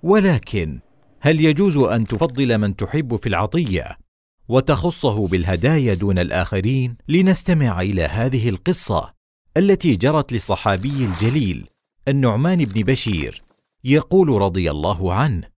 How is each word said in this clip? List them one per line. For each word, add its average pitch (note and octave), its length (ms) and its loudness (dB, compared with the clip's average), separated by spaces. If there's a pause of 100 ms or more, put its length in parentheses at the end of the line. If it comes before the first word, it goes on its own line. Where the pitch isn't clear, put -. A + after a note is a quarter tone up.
ولكن C#3+ 760 0 (400)
هل D3+ 200 2
يجوز D#3 360 4
أن A2+ 280 2
تفضل B2 540 0
من G#2 180 0
تحب A#2 400 -4
في A#2 120 -6
العطية G2 720 -2 (500)
وتخصه B2+ 800 0
بالهدايا G2 680 0
دون F#2 240 0
الآخرين؟ G#2+ 800 -2 (120)
لنستمع D#3+ 720 2
إلى F#2 220 0
هذه A2+ 460 -2
القصة G2 680 -4 (420)
التي F3+ 400 2
جرت C#3 360 0
للصحابي A2 720 -2
الجليل G2+ 640 -2 (400)
النعمان C#3 560 2
بن G#2+ 180 -2
بشير، F#2 640 -2 (400)
يقول D#3 440 2
رضي F#2+ 420 2
الله F2 440 -2
عنه A#2 440 -2